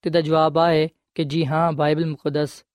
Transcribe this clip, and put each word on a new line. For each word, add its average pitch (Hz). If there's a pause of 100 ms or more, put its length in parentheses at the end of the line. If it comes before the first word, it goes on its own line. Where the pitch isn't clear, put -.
تے 180
دا 170
جواب 156
آ 170
ہے 156 (280)
کہ 165
جی 151
ہاں، 156
بائبل 151
مقدس 147 (240)